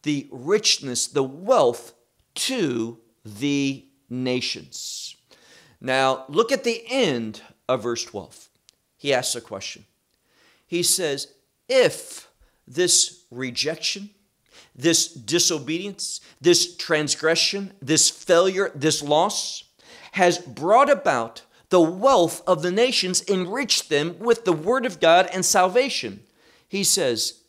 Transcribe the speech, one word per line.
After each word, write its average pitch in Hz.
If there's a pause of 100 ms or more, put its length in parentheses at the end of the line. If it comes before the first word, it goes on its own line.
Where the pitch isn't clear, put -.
"the 147
richness, 139
the 139
wealth 147 (440)
to 120 (240)
the 135 (240)
nations." - (640)
Now, 131
look 226
at 254
the 226
end 147 (260)
of 127
verse 117
twelve. - (480)
He 143
asks 123
a 120
question. - (800)
He 175
says, 143 (420)
"If - (360)
this 180
rejection, 135 (580)
this 160
disobedience, 160 (200)
this 165
transgression, 160
this 143
failure, 185
this 147
loss 156 (480)
has 180
brought 196
about 147 (280)
the 180
wealth 185
of 185
the 180
nations, 190
enriched 196
them 156
with 233
the 185
word 220
of 180
God 175
and 185
salvation," 185 (440)
he 175
says 127 (140)